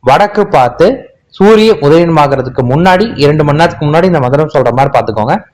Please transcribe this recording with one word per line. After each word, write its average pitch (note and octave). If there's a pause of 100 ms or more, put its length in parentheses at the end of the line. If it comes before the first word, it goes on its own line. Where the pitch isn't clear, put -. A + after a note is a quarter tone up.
வடக்கு G3+ (140)
பார்த்து B2+ (500)
சூரிய G#3+ (160)
உதயமாகறதுக்கு C#3+ (100)
முன்னாடி F#3 (160)
இரண்டு D3+
மணி D3
நேரத்துக்கு D#3+
முன்னாடி E3+
இந்த D#3+
மந்திரம் C#3+
சொல்ற B2
மாதிரி C#3
பாத்துக்கோங்க. A2+ (160)